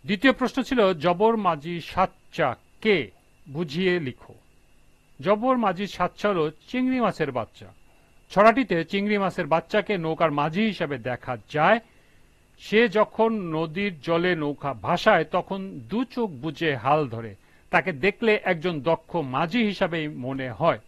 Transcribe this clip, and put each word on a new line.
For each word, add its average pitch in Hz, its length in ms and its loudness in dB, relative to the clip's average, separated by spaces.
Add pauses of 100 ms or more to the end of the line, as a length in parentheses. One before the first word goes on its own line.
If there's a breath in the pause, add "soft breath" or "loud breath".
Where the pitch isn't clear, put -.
দ্বিতীয় 214 280 2
প্রশ্ন 247 300 -2
ছিল, - 160 0 (140)
জবর 175 440 2
মাঝি 170 440 -2
সাচ্চা - 680 -2 (320)
কে? 214 160 4 (520)
বুঝিয়ে 170 500 -2
লিখো। 127 340 -10 (880)
জবর 214 380 2
মাঝি 202 300 0
সাচ্চা - 420 -4
হলো 170 160 2 (220)
চিংড়ি 254 320 0
মাছের 160 320 0
বাচ্চা। 110 360 -8 (640 soft breath)
ছড়াটিতে 220 540 6
চিংড়ি 202 320 0
মাছের 180 300 -2
বাচ্চাকে 170 500 0
নৌকার 160 340 0
মাঝি 156 400 0
হিসাবে 143 260 -4
দেখা 123 360 -6 (200)
যায়। 175 260 4 (840 soft breath)
সে 208 180 2 (100)
যখন 214 400 2 (260)
নদীর 170 460 -4
জলে 170 340 2
নৌকা 147 380 -4
ভাসায় 160 580 2
তখন 190 280 -2 (300)
দু 202 140 -2
চোখ 233 260 -4
বুজে 151 460 -4
হাল 135 340 2
ধরে। 113 220 -10 (400 soft breath)
তাকে 180 200 2
দেখলে 202 420 0 (100)
একজন 175 380 -2
দক্ষ 165 340 -2
মাঝি 160 480 -2
হিসাবেই 170 440 -2
মনে 135 420 -8
হয়। 131 380 0